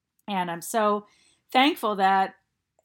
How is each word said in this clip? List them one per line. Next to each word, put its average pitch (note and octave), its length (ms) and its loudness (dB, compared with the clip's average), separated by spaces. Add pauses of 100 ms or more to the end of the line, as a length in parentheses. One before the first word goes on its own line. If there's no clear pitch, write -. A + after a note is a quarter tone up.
(280)
And F#3 200 -2
I'm E3+ 140 -8
so G#3 440 -2 (440)
thankful B3+ 460 0
that F#3+ 400 2 (480)